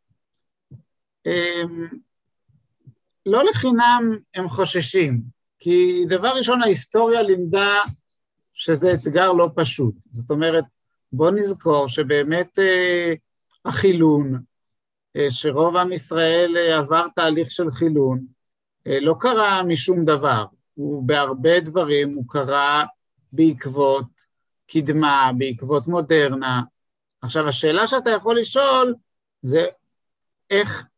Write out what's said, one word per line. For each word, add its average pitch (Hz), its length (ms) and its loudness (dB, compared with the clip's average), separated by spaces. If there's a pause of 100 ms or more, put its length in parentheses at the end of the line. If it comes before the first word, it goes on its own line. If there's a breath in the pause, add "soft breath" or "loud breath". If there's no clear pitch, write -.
(1300)
אמ, 170 640 -4 (1400)
לא 220 180 2
לחינם 233 720 2 (180)
הם 180 140 -6
חוששים, 156 720 -2 (380)
כי 180 480 2
דבר 185 300 0
ראשון, 247 260 0
ההיסטוריה 226 580 2
לימדה 196 560 0 (760)
שזה 165 400 0
אתגר 170 400 0
לא 175 220 4
פשוט. 135 400 -2 (160)
זאת 120 180 -12
אומרת, 160 360 0 (460)
בוא 160 200 2
נזכור 185 560 -2
שבאמת, 147 720 -2
אה, 180 540 0 (520)
החילון, 151 760 2 (760)
אה, 139 160 0
שרוב 156 440 0
עם 180 160 0
ישראל, 170 680 0
אה, 165 200 2
עבר 160 380 0
תהליך 160 360 0
של 165 200 -4
חילון, 139 480 0 (680)
אה, 135 120 -2
לא 156 200 2
קרה 214 440 2
משום 170 420 0
דבר. 139 400 0 (280)
הוא 143 340 -6
בהרבה 143 520 2
דברים, 147 540 -2
הוא 135 140 -8
קרה 143 580 0 (460)
בעקבות 135 720 0 (640)
קדמה, 143 680 2
בעקבות 135 500 -4
מודרנה. 139 760 0 (600)
עכשיו, 151 260 -4
השאלה 160 400 0
שאתה 254 220 -2
יכול 226 300 0
לשאול 254 560 0 (460)
זה 147 240 0 (840)
איך 202 360 -2 (120)